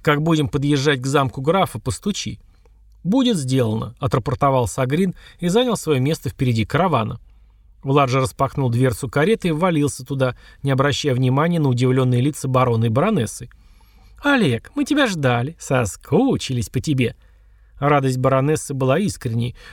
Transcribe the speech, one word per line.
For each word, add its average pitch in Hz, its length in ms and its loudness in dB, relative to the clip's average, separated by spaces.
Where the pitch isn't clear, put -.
Как 147 200 2
будем 156 260 2
подъезжать 143 540 0
к 123 40 -6
замку 135 360 0
графа, 165 360 0
постучи". - 640 -6
"Будет 240 340 2
сделано", — 127 640 -2
отрапортовал 131 640 0
Сагрин 147 480 0
и 175 100 -2
занял 233 260 2
своё 147 240 0
место 143 300 -2
впереди 120 340 0
каравана. 143 560 0
Влад 139 260 2
же 131 120 2
распахнул 131 480 -2
дверцу 123 400 0
кареты 185 400 0
и - 20 0
ввалился 151 540 0
туда, 135 300 -2
не 139 80 0
обращая 135 420 2
внимания 135 460 2
на 143 100 2
удивлённые 127 520 2
лица 139 260 -2
барона 123 380 2
и 120 40 2
баронессы. 135 600 -2
"Олег, 214 520 0
мы 285 100 -2
тебя 285 220 2
ждали, 135 520 -2
соскучились 131 1120 -2
по - 100 -4
тебе". 127 360 -2
Радость 139 400 0
баронессы 135 560 0
была 131 260 0
искренней. 120 560 -4